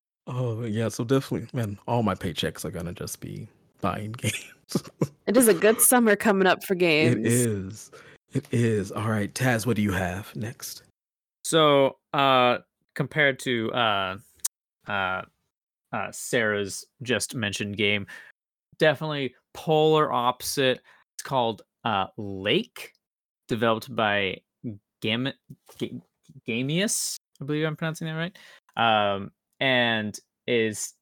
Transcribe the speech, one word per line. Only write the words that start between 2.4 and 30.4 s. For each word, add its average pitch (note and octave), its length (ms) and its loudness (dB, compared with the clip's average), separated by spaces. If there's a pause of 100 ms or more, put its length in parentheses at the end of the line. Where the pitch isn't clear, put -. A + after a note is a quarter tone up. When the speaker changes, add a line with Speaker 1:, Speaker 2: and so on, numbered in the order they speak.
Speaker 1:
are D#2+ 80 -6
gonna E2+ 220 -8
just - 260 -10
be G2 280 -12 (340)
buying G#2 300 -4
<laughs> - 120 -10
games. - 580 -6 (440)
Speaker 2:
It G3+ 100 0
is B3 120 8
a G3 60 6
good G#3+ 260 2
summer A3+ 360 4
coming F#3+ 300 2
up - 180 2
for G3 100 -2
Speaker 1:
It E3+ 40 0
Speaker 2:
games. D3+ 460 4
Speaker 1:
is. A2 640 -2 (420)
It C3+ 200 -4
is. A2 400 0
All A2 180 -4
right, G#2 240 -2
Taz, A#2+ 320 0
what A2+ 100 0
do G#2 60 2
you G#2 100 2
have F#2 440 -4
next? - 460 -12 (600)
Speaker 3:
So, D3 540 4 (140)
uh, C3 460 4 (360)
compared C#3 460 0
to, A#2 320 -2
uh, G2 460 0 (680)
uh, F#2+ 360 -2 (720)
uh, G2+ 200 -8
Sarah's G#2 720 -2 (180)
just A#2 320 -2
mentioned G2+ 440 -6
game, G#2 280 0 (720)
definitely D3+ 560 -2 (200)
polar D#3 580 2
opposite. B2 680 0 (360)
It's - 60 -12
called, A#2 400 -2 (220)
uh, G2 240 -2 (100)
Lake, G#2 760 -2 (540)
developed A2+ 460 0
by G2+ 480 0 (600)
Gam-, A#2+ 300 -2 (460)
Ga-, A#2+ 220 -10 (480)
Gamius, C#3+ 680 -2 (240)
I D3 60 -10
believe D3+ 200 -2
I'm D3+ 100 -6
pronouncing D#3+ 320 -6
that D#3 60 -8
right, E3 220 -8 (400)
um, G#2 560 2 (280)
and A#2 580 2 (280)